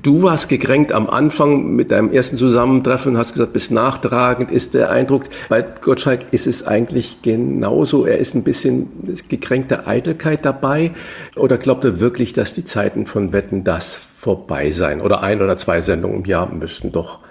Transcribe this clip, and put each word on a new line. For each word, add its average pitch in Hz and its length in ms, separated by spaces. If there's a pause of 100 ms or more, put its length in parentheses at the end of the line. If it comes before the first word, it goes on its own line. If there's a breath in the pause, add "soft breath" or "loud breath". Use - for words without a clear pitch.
Du 147 220
warst 175 260
gekränkt 135 440
am 107 160
Anfang 147 640
mit 120 160
deinem 107 220
ersten 127 240
Zusammentreffen 127 760
und 117 60
hast 117 160
gesagt, 120 180
bis - 200
nachtragend 123 800
ist - 220
der 127 180
Eindruck. 131 320 (260 loud breath)
Bei 113 100 (220)
Gottschalk 127 380 (100)
ist - 160
es - 180
eigentlich 117 560
genauso. 120 840
Er - 120
ist - 180
ein 117 80
bisschen 127 420 (420)
gekränkte 131 600
Eitelkeit 156 560
dabei. 143 480 (420 loud breath)
Oder 131 240
glaubt 131 260
er 101 140
wirklich, 120 340
dass - 220
die - 100
Zeiten 104 420
von 98 260
Wetten, 98 320
dass 85 320
vorbei - 760
sein 78 300
oder 101 240
ein 101 180
oder 95 140
zwei 85 240
Sendungen 87 400
im 92 60
Jahr 90 280
müssten - 380
doch - 260 (120)